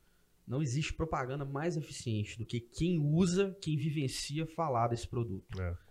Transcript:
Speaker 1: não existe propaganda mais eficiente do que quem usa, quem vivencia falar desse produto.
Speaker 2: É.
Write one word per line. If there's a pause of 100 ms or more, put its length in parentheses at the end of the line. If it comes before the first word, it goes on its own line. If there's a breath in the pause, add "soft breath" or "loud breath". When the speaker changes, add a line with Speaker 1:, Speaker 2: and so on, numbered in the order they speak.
(480)
Speaker 1:
não
existe
propaganda
mais
eficiente
do
que
quem
usa,
quem
vivencia
falar
desse
produto.
Speaker 2:
É. (160)